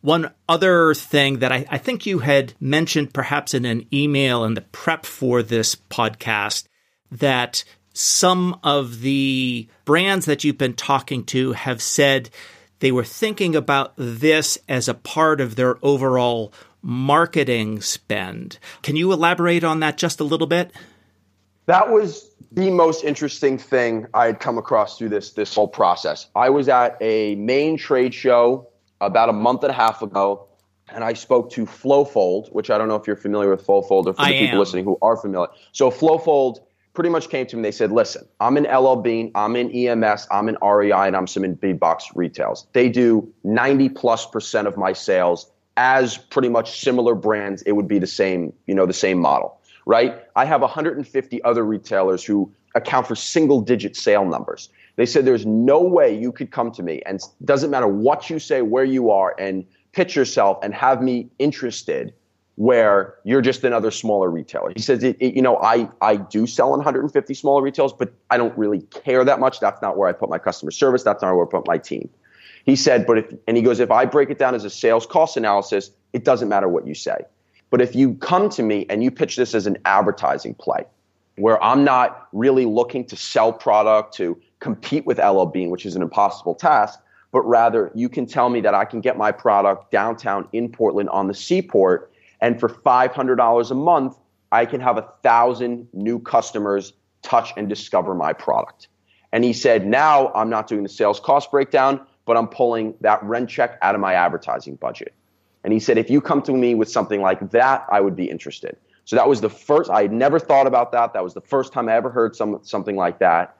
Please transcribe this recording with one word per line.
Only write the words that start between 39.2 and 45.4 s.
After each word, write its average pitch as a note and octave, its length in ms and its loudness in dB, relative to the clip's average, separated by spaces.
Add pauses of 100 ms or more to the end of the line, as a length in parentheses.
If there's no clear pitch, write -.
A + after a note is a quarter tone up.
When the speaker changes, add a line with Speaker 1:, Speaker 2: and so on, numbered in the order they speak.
Speaker 2:
I'm G#2+ 200 -2
in A#2+ 200 -4
E B2 140 -2
M A#2 140 0
S, G#2+ 280 0
I'm G#2 180 -2
in A2 140 -4
R G#2 200 4
E G2+ 100 2
I, G2 160 2
and F#2+ 80 -2
I'm F#2 100 -2
some F#2+ 180 -6
in F#2 120 -4
big F#2+ 220 -4
box - 360 0
retails. - 580 -6
They B2+ 160 2
do A#2 420 2 (140)
ninety C3 460 2
plus A#2 340 -2
percent G#2+ 420 -4
of G2 120 -4
my F#2+ 160 -2
sales F2+ 560 0 (260)